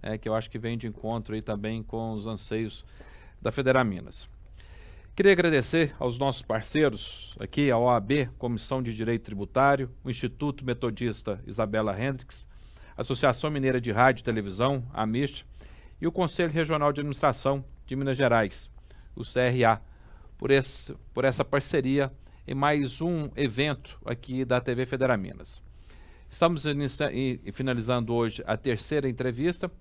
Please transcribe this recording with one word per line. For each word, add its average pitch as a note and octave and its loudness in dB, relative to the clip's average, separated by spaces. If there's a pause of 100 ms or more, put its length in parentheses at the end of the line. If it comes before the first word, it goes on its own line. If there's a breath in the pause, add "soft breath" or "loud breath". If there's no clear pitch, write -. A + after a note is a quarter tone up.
né, A2 -4
que A2 -8
eu A2 0
acho A2+ -2
que A#2 -8
vem A#2 -4
de A2+ -8
encontro A2 -6
aí A2 -4
também A2 -6
com A2+ -6
os G#2+ -6
anseios A2 -6 (580 loud breath)
da A2 -2
Federaminas. B2+ 0 (880 loud breath)
Queria G3 8
agradecer E3 4
aos B2 -2
nossos C3+ 0
parceiros A2+ -2
aqui, C#3 2
a A#2 4
O A#2+ 4
A B2 6
B, B2+ 0 (100)
Comissão B2 -4
de A#2 -4
Direito A2+ -2
Tributário, C3 2 (140)
o C3 -8
Instituto C3 -6
Metodista A#2 -4
Isabela G#2+ 0
Hendricks, C3 -6 (520 soft breath)
Associação C3+ 2
Mineira C3+ 2
de A#2 -2
Rádio B2 6
e - -18
Televisão, A2+ 0 (100)
a A2 0
mist, A#2+ -2 (560 soft breath)
e D#3+ 0
o E3+ 0
Conselho E3+ 0
Regional D3+ 2
de C#3+ -2
Administração C#3 0 (220)
de C3 -6
Minas C3+ 0
Gerais, A#2 2 (460 soft breath)
o A#2+ -8
C - -2
R B2 4
A, A2+ 8 (560 soft breath)
por - 2
esse, C#3 2 (200)
por B2+ -2
essa C3+ 2
parceria C#3 2 (360 soft breath)
em D3 -6
mais C#3+ 2
um E3 -2
evento C#3 -2
aqui B2+ -4
da B2 2
T B2 -2
V B2+ -2
Federaminas. B2 -2 (680 soft breath)
Estamos E3 2
inicia-, C#3+ -2
e, B2+ -2
e G2+ -10
finalizando A#2+ 0
hoje A#2 0
a A2+ 0
terceira C3+ -2
entrevista B2+ -2